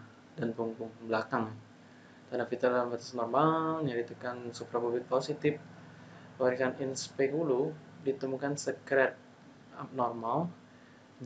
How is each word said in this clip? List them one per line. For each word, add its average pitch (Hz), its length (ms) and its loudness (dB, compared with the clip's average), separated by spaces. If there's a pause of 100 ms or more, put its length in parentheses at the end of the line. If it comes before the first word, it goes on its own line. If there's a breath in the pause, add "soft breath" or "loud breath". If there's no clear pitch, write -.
(400)
dan 113 160 0
punggung 113 480 -4
belakang. 113 480 0 (800 loud breath)
Tanda 120 160 0
vital 123 320 4
dalam 120 160 0
batas - 160 -8
normal, 156 720 2
nyeri 120 240 0
tekan 123 480 -8
suprapubik 120 560 0
positif, 147 480 2 (800 loud breath)
warisan 127 400 2
in 135 160 -2
speculo, 143 800 2 (320)
ditemukan 135 480 0
sekret 135 640 2 (560)
abnormal, 123 720 -2 (800 loud breath)